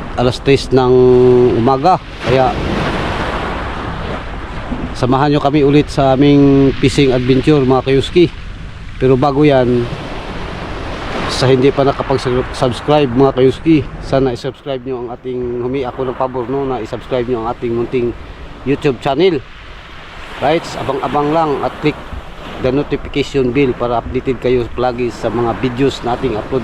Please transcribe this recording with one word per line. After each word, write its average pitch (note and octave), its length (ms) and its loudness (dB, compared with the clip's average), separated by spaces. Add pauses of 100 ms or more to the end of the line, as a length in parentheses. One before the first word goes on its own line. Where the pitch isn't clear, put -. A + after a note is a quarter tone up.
(140)
alas A#2+ 240 0
tres - 320 2
ng B2+ 240 4 (640)
umaga. C3+ 400 4 (320)
Kaya B2+ 240 4 (2500)
samahan C3+ 400 2
nyo C3+ 80 2
kami C#3 240 4
ulit C#3+ 240 4
sa C3+ 240 4
aming C#3 640 6
fishing C#3 320 4
adventure B2+ 560 4
mga B2+ 160 4
kayuski. C3+ 480 2 (720)
Pero C3 160 4
bago C#3+ 240 2
yan, B2+ 400 4 (1400)
sa B2+ 240 2
hindi C3+ 240 4
pa C#3 80 2
nakapag-subscribe C3 1300 0
mga C3+ 240 4
kayuski, C3 480 2 (160)
sana C3+ 320 0
i-subscribe B2+ 560 -8
nyo B2+ 160 -6
ang A#2+ 80 -8
ating, B2 560 -6
humi C3+ 160 -4
ako B2+ 240 -4
ng B2 80 -4
pabor, B2+ 320 -4
no, C#3 240 -2
na B2+ 80 -4
i-subscribe A#2 480 -4
nyo A#2 160 -2
ang A2+ 80 -2
ating A#2+ 240 -4
munting A#2+ 400 -2 (480)
YouTube C#3 400 -2
channel. D3 400 2 (960)
Right, D#3 240 0 (160)
abang-abang C#3 560 -2
lang D#3 320 0
at B2+ 160 -4
click D3+ 160 -2 (640)
the B2+ 80 0
notification C3+ 880 -2
bell C3+ 160 2
para A#2+ 320 -2
updated B2+ 400 -4
kayo B2 320 0
lagi B2 320 -2
sa A2 240 -4
mga A#2 320 0
videos B2+ 400 -2
nating A#2+ 320 -2
upload B2 280 -4